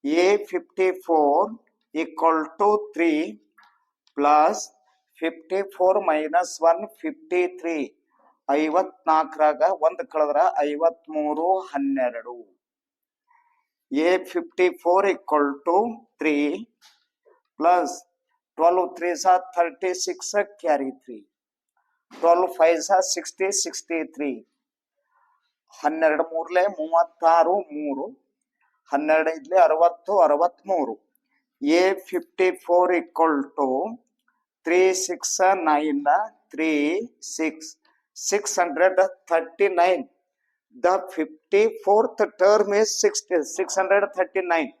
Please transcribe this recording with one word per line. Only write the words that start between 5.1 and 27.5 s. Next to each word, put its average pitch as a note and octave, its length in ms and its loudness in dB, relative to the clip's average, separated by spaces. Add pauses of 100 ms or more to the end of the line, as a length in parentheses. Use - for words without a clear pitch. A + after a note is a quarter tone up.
ಫಿಫ್ಟಿ E3 400 -6 (160)
ಫೋರ್ F#3+ 240 2 (120)
ಮೈನಸ್ D#3 420 -2 (180)
ಒನ್ E3+ 120 0 (180)
ಫಿಫ್ಟಿ E3 400 -4 (200)
ತ್ರೀ. E3 160 -6 (840)
ಐವತ್ನಾಲ್ಕರಾಗ D#3 1000 0 (240)
ಒಂದ್ E3+ 240 -2
ಕಳೆದ್ರ D3+ 300 0 (280)
ಐವತ್ಮೂರು, D#3 760 -4 (240)
ಹನ್ನೆರಡು. B2+ 640 -4 (1700)
ಎ - 20 4 (200)
ಫಿಫ್ಟಿ F3+ 360 -2 (160)
ಫೋರ್ F#3 300 2
equal D3+ 320 0 (220)
to E3+ 80 2 (440)
three D3 280 0 (1120)
ಪ್ಲಸ್ E3+ 340 2 (640)
ಟ್ವೆಲ್ವ್ F3 300 2 (100)
ತ್ರೀ E3+ 120 -4 (140)
ಸಾ F#3 100 4 (220)
ಥರ್ಟಿ F3 360 -2 (140)
ಸಿಕ್ಸ್, - 280 -10 (280)
ಕ್ಯಾರಿ C#3 280 0 (140)
ತ್ರೀ. A#2 140 -18 (1040)
ಟ್ವೆಲ್ವ್ E3+ 260 4 (100)
ಫೈವ್ E3 300 4
ಸಾ F#3+ 100 4 (160)
ಸಿಕ್ಸ್ಟಿ, F#3+ 340 -6 (140)
ಸಿಕ್ಸ್ಟಿ - 380 -6 (160)
ತ್ರೀ. C#3+ 160 -6 (1500)
ಹನ್ನೆರಡು D#3 520 0
ಮೂರ್ಲೆ E3+ 300 -2 (160)
ಮೂವತ್ತಾರು, E3 760 2 (220)